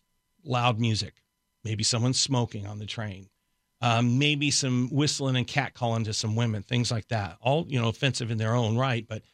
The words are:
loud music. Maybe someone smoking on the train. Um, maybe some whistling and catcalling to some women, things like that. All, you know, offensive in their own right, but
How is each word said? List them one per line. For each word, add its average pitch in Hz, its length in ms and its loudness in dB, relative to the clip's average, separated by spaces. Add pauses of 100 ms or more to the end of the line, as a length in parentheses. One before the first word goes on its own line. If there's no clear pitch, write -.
(440)
loud 120 360 2
music. 107 360 0 (480)
Maybe 107 200 -4
someone 123 300 2
smoking 120 520 0
on 104 140 -10
the 107 60 -10
train. 98 440 -10 (520)
Um, 120 380 4
maybe 147 320 2
some 127 380 0
whistling 139 460 0
and 120 120 0
catcalling 113 580 -2
to 107 80 -4
some 107 220 -2
women, 113 280 0
things 120 280 0
like 110 180 -4
that. 98 320 -4
All, 143 260 2
you 139 120 -2
know, 117 100 2
offensive 123 420 -2
in 113 60 -2
their 110 180 0
own 117 220 2
right, 123 300 0
but 107 160 -10 (100)